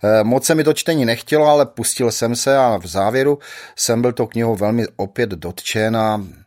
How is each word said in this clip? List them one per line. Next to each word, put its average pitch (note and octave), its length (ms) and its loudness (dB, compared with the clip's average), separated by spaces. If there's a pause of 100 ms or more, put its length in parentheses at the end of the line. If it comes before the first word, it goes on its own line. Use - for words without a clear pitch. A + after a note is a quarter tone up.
Eh, G#2+ 200 4
moc B2 220 0
se E3 100 2
mi D#3 80 2
to D3+ 100 2
čtení D3+ 320 0
nechtělo, D3+ 420 2
ale D3 180 6
pustil A#2 460 -2
jsem A#2 240 -2
se C3+ 220 2
a A#2+ 200 4
v F2+ 100 -8
závěru A#2+ 520 0 (360)
jsem A#2 260 0
byl B2 120 2
tou A#2 140 -2
knihou A2+ 280 -2
velmi G#2+ 300 0 (100)
opět G2+ 340 -4
dotčen G2+ 680 -4
a G#2+ 260 0 (240)